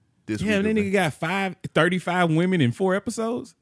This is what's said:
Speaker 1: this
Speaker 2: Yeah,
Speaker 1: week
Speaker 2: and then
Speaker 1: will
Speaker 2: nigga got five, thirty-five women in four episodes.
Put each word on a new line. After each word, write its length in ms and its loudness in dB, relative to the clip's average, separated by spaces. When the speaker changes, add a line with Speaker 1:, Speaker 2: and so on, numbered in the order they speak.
Speaker 1:
this 160 -4
Speaker 2:
Yeah, 60 -4
Speaker 1:
week 80 2
Speaker 2:
and 100 0
then 80 0
Speaker 1:
will 80 2
Speaker 2:
nigga 100 -4
got 220 2
five, 400 -4
thirty-five 600 2
women 280 2
in 120 4
four 240 0
episodes. 640 -6